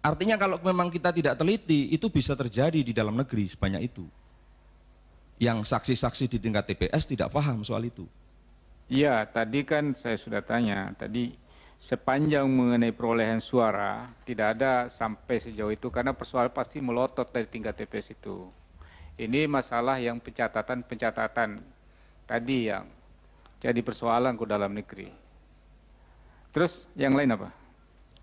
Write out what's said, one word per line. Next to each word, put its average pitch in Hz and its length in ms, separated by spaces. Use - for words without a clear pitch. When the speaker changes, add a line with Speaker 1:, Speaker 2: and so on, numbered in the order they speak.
Speaker 1:
Artinya 185 400
kalau 190 200
memang 180 280
kita 170 240
tidak 147 240
teliti, 160 560
itu 160 160
bisa 143 240
terjadi 135 480
di 117 160
dalam 110 200
negeri 113 320
sebanyak 95 440
itu. 90 120
Yang 113 320
saksi-saksi 123 640
di 120 80
tingkat 104 240
T - 120
P 90 120
S 151 160
tidak - 240
paham 139 320
soal 110 240
itu. 117 240
Speaker 2:
Iya, 131 320
tadi 113 400
kan 147 320
saya 113 240
sudah 107 240
tanya. 104 480
Tadi 120 400
sepanjang 143 640
mengenai 120 480
perolehan 113 480
suara, 110 720
tidak 110 320
ada 123 320
sampai 113 480
sejauh 107 320
itu, 113 160
karena 123 240
persoalan 123 400
pasti 127 320
melotot 123 480
dari 117 160
tingkat 110 320
T 107 80
P 104 160
S - 80
itu. 92 400
Ini 131 320
masalah 131 480
yang 120 240
pencatatan-pencatatan 113 1400
tadi 117 480
yang 98 160
jadi 120 200
persoalan 120 520
ke 110 120
dalam 104 280
negeri. 98 360
Terus 170 400
yang 139 240
lain 139 160
apa? 98 160